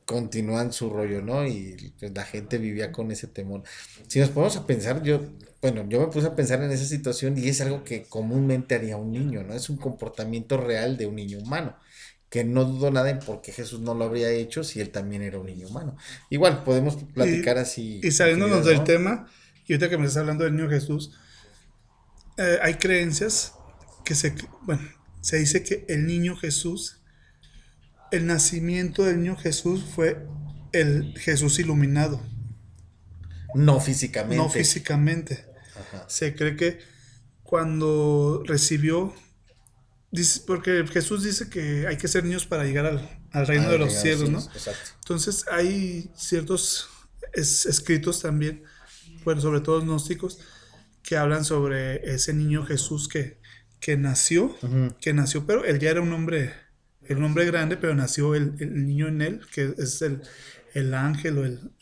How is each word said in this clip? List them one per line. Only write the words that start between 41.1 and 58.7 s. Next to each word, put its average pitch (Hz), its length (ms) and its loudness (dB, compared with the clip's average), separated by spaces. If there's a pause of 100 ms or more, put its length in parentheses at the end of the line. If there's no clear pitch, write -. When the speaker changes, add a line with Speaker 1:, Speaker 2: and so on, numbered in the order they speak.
Speaker 2:
dice 208 260 -4
que 147 380 -4
hay 156 100 -4
que - 100 -4
ser 170 160 0
niños 175 220 -2
para 151 200 -2
llegar 143 200 0
al, 147 360 -4 (100)
al 139 160 0
reino 151 180 4
Speaker 1:
Al 175 60 4
Speaker 2:
de 165 60 6
los 151 100 4
Speaker 1:
reino - 0 -
de - 80 -2
los - 60 -2
Speaker 2:
cielos, 151 280 2
¿no? 151 120 0
Speaker 1:
cielos, - 140 -10
exacto. - 440 -10
Speaker 2:
Entonces 180 520 -4
hay 175 640 0
ciertos - 720 -2 (440)
es-, - 320 0
escritos 156 560 0
también, 151 420 -2 (600)
bueno, 156 180 2
sobre 147 200 2
todo 160 200 2
gnósticos, 160 580 -2 (640)
que 160 140 0
hablan 147 280 2
sobre 139 680 0
ese 139 200 0
niño 151 320 2
Jesús 147 420 -2
que, 143 320 -4 (400)
que 147 160 0
nació, 143 640 2
Speaker 1:
Ujú. 127 380 2
Speaker 2:
que 156 140 0
nació, 147 320 2
pero 208 180 2
él 147 160 2
ya 156 120 2
era 170 100 2
un 170 100 0
hombre, 160 420 -2 (500)
era 139 140 -2
un 151 80 2
hombre 160 200 4
grande, 170 320 2
pero 160 160 2
nació 143 420 2
el, 147 240 0
el 147 280 -2